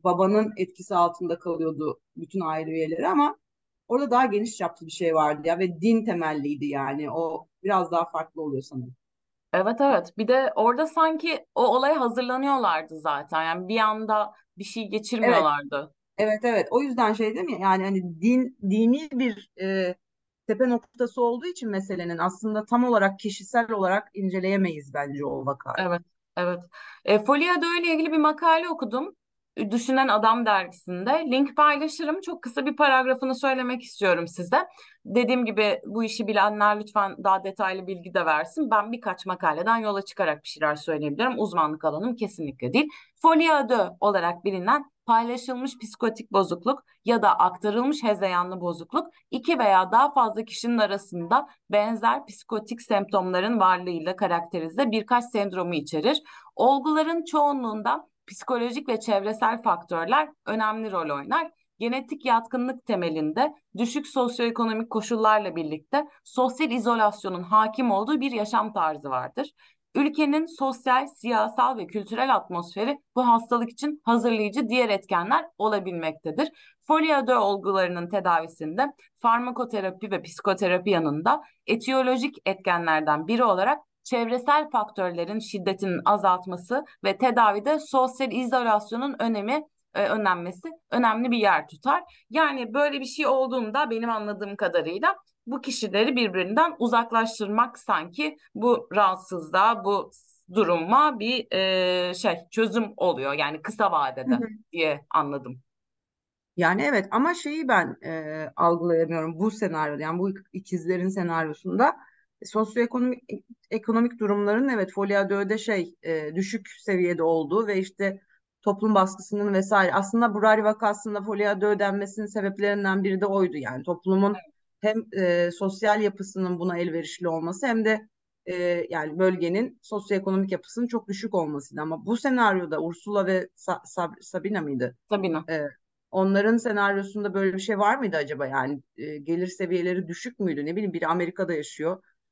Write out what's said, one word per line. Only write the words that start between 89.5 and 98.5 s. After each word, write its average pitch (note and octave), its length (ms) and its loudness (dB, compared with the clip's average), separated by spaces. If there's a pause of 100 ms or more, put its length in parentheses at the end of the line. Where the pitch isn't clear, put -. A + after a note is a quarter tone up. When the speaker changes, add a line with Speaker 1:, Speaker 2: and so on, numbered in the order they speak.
Speaker 2:
e, G3 140 0
önlenmesi F3+ 600 -2 (220)
önemli A#3 400 2
bir A#3+ 80 0
yer F3+ 300 2
tutar. D#4 340 -2 (280)
Yani C4 440 -2
böyle C#4+ 260 2
bir C4 40 -8
şey C#4 220 -4
olduğunda B3+ 640 0
benim A3+ 200 -2
anladığım G#3 460 -6
kadarıyla F3+ 600 0 (300)
bu B3+ 140 -6
kişileri A#3 560 0
birbirinden A3 640 0
uzaklaştırmak A3+ 1000 0
sanki F#3 580 -4 (180)